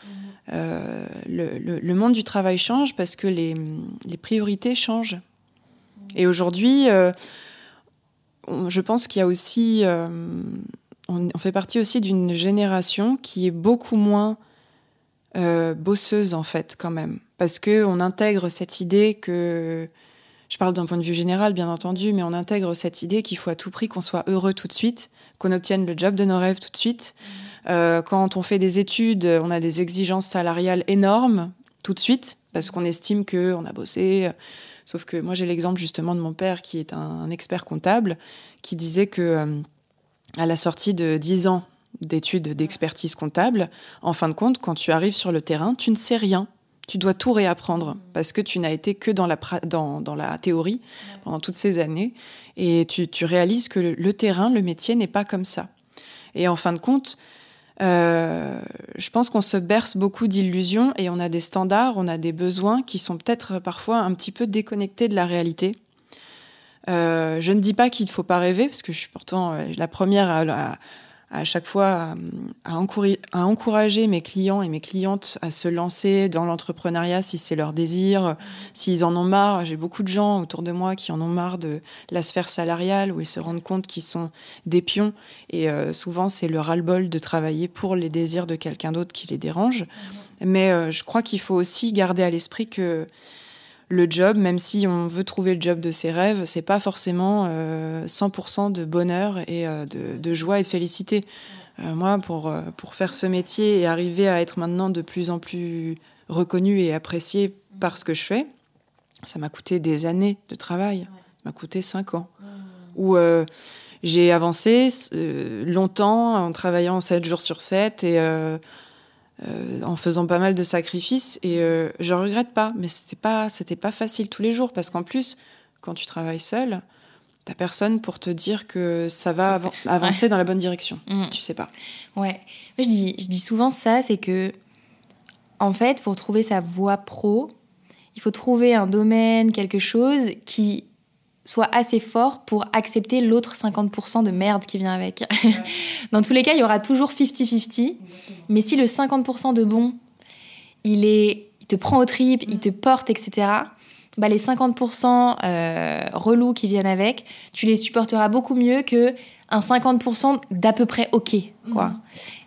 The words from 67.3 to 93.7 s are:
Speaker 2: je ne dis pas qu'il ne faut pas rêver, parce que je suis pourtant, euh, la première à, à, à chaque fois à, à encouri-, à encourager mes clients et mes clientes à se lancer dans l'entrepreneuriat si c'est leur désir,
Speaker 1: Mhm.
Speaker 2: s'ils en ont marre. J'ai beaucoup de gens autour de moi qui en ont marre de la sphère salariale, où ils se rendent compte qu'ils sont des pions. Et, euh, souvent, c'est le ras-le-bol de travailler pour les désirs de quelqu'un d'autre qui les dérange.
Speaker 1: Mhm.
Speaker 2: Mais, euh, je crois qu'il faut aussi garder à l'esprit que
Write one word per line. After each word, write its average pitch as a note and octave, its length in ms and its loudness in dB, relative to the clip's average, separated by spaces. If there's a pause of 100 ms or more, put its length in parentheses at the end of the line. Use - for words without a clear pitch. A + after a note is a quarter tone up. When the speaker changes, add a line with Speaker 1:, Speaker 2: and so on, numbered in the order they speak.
Speaker 2:
je E3+ 100 0
ne G#3 80 4
dis G3+ 140 2
pas B3 160 4
qu'il A#3 180 -4
ne - 40 -8
faut F3+ 120 -6
pas F3 160 2
rêver, F3+ 280 2
parce - 140 -6
que - 100 -10
je D#3+ 60 -6
suis - 120 -10
pourtant, F3+ 440 -4
euh, D3+ 120 -6 (120)
la E3+ 100 -2
première G3 420 2
à, D#3 420 0
à, - 60 -10 (520)
à D3+ 140 -6
chaque E3+ 240 -6
fois G3 180 2
à, E3+ 300 0 (500)
à E3 140 -6
encouri-, G3 400 0 (120)
à F3+ 140 0
encourager G#3+ 640 2
mes F3+ 140 2
clients G3 420 -2
et F3+ 40 -4
mes D#3 140 -6
clientes F#3+ 640 -4
à E3 80 -4
se - 160 -2
lancer F3+ 600 2
dans E3 160 0
l'entrepreneuriat E3+ 800 -2
si F#3 160 -4
c'est - 180 -4
leur D#3 180 -2
désir, F3+ 500 2
Speaker 1:
Mhm. E3 120 0 (380)
Speaker 2:
s'ils F3 320 0
en E3+ 100 2
ont F3 80 0
marre. G3 400 4
J'ai D#3+ 140 -6
beaucoup E3+ 240 -6
de G3 60 -2
gens G3+ 340 2
autour E3 220 -8
de F3 80 -4
moi F#3 240 -2
qui - 160 -8
en D#3+ 100 -4
ont E3 60 -2
marre F3+ 320 -2
de D#3+ 220 -6 (280)
la F3 140 -2
sphère F3+ 260 -2
salariale, F3+ 640 -2
où D#3+ 100 -6
ils D#3+ 60 -6
se - 120 -4
rendent E3 240 -8
compte F#3+ 220 -4
qu'ils - 180 -8
sont E3 280 -4 (340)
des F3 160 2
pions. G#3 320 0 (380)
Et, D#3+ 180 0
euh, D3 240 -2
souvent, F3+ 360 -2
c'est F3+ 180 -2
le D#3+ 120 0
ras-le-bol E3+ 500 0
de E3 100 -2
travailler D#3 480 -2
pour F#3 280 -4
les E3+ 140 -2
désirs E3 380 -2
de E3 80 -4
quelqu'un D#3+ 360 -6
d'autre F3 220 -6
qui - 140 -12
les C#3+ 100 -6
dérange. F#3 460 -2
Speaker 1:
Mhm. - 640 -10
Speaker 2:
Mais, F#3+ 220 4
euh, E3+ 180 2
je D#3 140 -6
crois - 180 -2
qu'il G#3+ 180 -4
faut - 160 -6
aussi F3+ 380 0
garder F#3 300 2
à F3+ 80 2
l'esprit E3+ 360 -4
que E3+ 400 -2 (840)